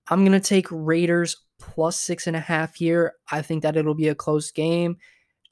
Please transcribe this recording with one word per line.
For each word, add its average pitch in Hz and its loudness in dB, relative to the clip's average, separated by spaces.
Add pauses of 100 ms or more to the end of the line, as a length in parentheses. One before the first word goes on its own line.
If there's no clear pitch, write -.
I'm 190 4
gonna 190 6
take 190 0
Raiders 170 0 (220)
plus - -4
six - -6
and 165 -2
a 160 -4
half 160 -4
here. 170 0 (180)
I 151 -2
think 156 -4
that 151 0
it'll 151 0
be 156 0
a 147 0
close 151 -4
game. 170 -2 (560)